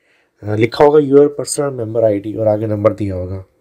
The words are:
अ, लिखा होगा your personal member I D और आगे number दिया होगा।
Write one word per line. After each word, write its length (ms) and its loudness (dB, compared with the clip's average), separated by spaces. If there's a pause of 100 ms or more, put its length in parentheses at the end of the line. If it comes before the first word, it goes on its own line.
(440)
अ, 120 -4
लिखा 280 0
होगा 160 6
your 300 4 (100)
personal 400 -6
member 240 -2
I 220 2
D 120 -8
और 100 0
आगे 200 0
number 260 0
दिया 220 -6
होगा। 300 -10 (160)